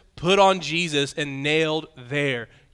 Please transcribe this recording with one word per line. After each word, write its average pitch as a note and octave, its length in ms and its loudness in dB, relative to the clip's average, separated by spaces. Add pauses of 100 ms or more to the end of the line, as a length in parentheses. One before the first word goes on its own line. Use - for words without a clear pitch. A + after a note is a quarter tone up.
(180)
put F#3+ 220 2
on F#3+ 200 6
Jesus D3+ 540 -2
and C#3 280 -6
nailed D#3 460 0 (100)
there. B2+ 520 -4 (240)